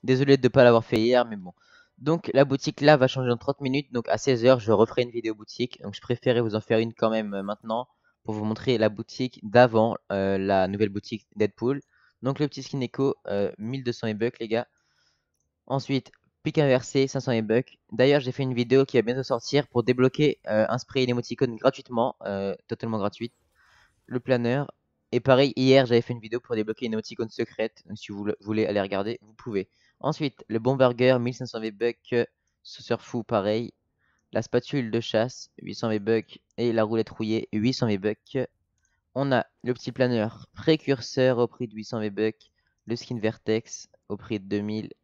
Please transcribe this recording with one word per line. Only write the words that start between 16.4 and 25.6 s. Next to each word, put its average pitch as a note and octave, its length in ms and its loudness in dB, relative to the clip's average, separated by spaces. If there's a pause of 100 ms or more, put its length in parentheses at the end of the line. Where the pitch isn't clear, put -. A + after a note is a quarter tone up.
pic D#3 140 -2
inversé, C3+ 500 2
cinq C#3 100 -6
cents C3 140 -2
V-Bucks. A2+ 480 0 (100)
D'ailleurs C3+ 300 4
j'ai B2+ 100 -6
fait C3+ 140 -6
une C3 100 -4
vidéo A#2+ 300 4
qui C3+ 120 -2
va A#2 60 4
bientôt B2+ 220 -4
sortir C#3 420 -2
pour A#2+ 160 -2
débloquer, B2+ 640 2
euh, G#2+ 220 2
un B2 100 -2
spray - 220 -4
et B2+ 40 2
une B2 60 -2
émoticône A#2+ 460 -4
gratuitement, B2 580 -2 (120)
euh, G2 280 -4 (140)
totalement A2+ 300 -6
gratuite. G#2 360 -6 (720)
Le B2 140 -6
planeur. B2 500 -2 (400)
Et A#2+ 100 0
pareil, C3+ 360 4
hier C3 300 6